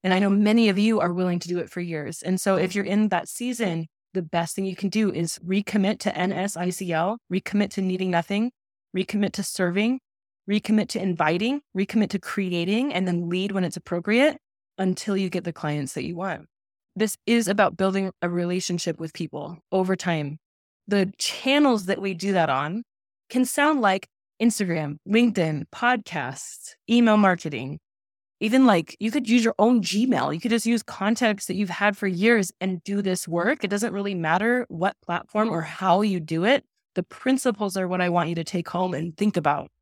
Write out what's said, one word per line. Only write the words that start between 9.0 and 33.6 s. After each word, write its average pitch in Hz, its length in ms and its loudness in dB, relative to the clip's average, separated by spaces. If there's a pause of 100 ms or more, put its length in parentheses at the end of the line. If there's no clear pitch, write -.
to 202 100 -6
serving, 202 560 0 (500)
recommit 208 420 2
to 190 120 -4
inviting, 185 600 0 (140)
recommit 196 340 2
to 190 100 -2
creating, 196 760 -2
and 185 140 0
then 175 200 0
lead 185 220 -2
when 190 140 0
it's - 120 -4
appropriate 220 600 0 (400)
until 190 380 -2
you 190 140 0
get 175 120 -4
the 170 100 -6
clients 147 420 -6
that 135 100 -6
you 165 100 -6
want. 175 320 -8 (480)
This 208 320 -2
is 233 220 2
about 202 280 2
building 190 360 0 (100)
a 175 80 -2
relationship 175 680 -2
with 160 120 -10
people 156 460 -10 (140)
over 190 240 2
time. 156 420 -4 (500)
The 196 300 2
channels 262 680 2
that 196 140 -2
we 190 140 -4
do 190 180 -2
that 165 160 4
on 147 360 -2 (440)
can 254 160 2
sound 285 360 2
like 190 260 2 (340)
Instagram, 165 680 0
LinkedIn, 190 580 2 (100)
podcasts, 185 1000 -4 (120)
email 226 280 6
marketing. 156 640 0 (580)
Even, 254 280 4
like, 180 340 4
you 220 100 -2
could 240 180 -2
use 233 140 6
your 220 160 0
own 226 240 4
Gmail. 175 500 0
You 165 60 -4
could 214 140 -2
just 226 140 0
use 233 180 0
contacts 214 640 -2
that 185 100 -6
you've 190 140 -2
had 202 260 0
for 202 100 -6
years 196 540 2
and 185 240 -4
do 202 180 -2
this 185 240 -2
work. 175 380 -2